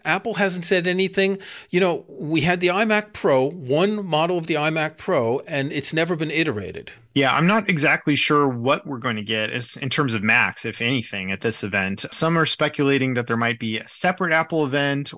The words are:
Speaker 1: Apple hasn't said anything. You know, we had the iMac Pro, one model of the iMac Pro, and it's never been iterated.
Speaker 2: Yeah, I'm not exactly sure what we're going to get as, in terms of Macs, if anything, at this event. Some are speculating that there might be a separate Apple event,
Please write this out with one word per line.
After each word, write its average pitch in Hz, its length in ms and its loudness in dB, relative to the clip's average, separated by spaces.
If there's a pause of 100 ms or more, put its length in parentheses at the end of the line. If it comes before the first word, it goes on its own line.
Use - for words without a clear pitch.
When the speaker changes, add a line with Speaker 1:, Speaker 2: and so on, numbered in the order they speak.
Speaker 1:
Apple 185 300 -2
hasn't 180 280 -2
said 180 240 2
anything. 190 500 2 (320)
You 175 120 2
know, 170 260 0
we 151 340 -2
had 175 200 2
the 180 60 2
iMac 214 440 2
Pro, 135 380 2
one 180 560 0
model 170 320 2
of 165 100 -6
the 170 60 0
iMac 156 420 0
Pro, 131 520 0
and 143 260 -2
it's 143 200 -4
never 165 220 0
been 156 160 -4
iterated. 117 640 -4 (200)
Speaker 2:
Yeah, 135 220 4
I'm 151 100 4
not 214 240 2
exactly 151 460 2
sure 147 320 4
what 131 400 0
we're 139 120 -6
going 113 180 -4
to 107 40 -6
get 110 280 -2
as, 123 260 -6
in 135 140 -6
terms 131 240 0
of 104 100 -2
Macs, 110 400 2
if 113 180 -6
anything, 110 520 -2
at 95 80 -8
this - 200 -2
event. 98 480 -2
Some 165 280 2
are 160 80 4
speculating 139 720 0
that 120 120 -2
there 117 80 -2
might 117 240 0
be 110 200 -4
a - 100 -16
separate 185 420 -2
Apple 160 340 0
event, 139 520 -2